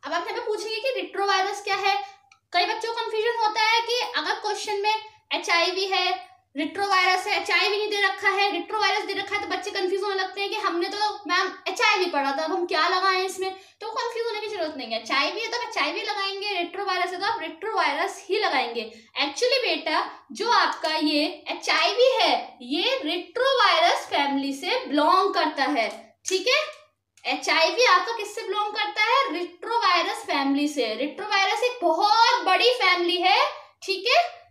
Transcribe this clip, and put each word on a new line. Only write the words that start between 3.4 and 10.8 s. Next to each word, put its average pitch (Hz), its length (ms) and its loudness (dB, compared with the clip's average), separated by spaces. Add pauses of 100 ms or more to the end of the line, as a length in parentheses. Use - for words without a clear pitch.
है 440 200 4
कि 480 200 -2 (160)
अगर 320 180 -2
question 415 460 -4
में 427 140 0 (400)
एचआईवी 370 500 0
है, 370 480 -2 (240)
रेट्रोवायरस 370 720 2
है, 381 160 0
एचआईवी 381 340 2
नहीं 427 140 -2
दे 403 100 0
रखा 392 280 0
है, 392 240 2
रेट्रोवायरस 392 520 0
दे 392 80 -6
रखा 392 240 -4
है, 403 60 -2
तो 359 60 -8
बच्चे 370 220 -4
confuse 381 320 -2
होने 403 120 -2
लगते 381 260 -4
हैं 392 100 -2
कि 427 60 -4
"हमने 370 320 -2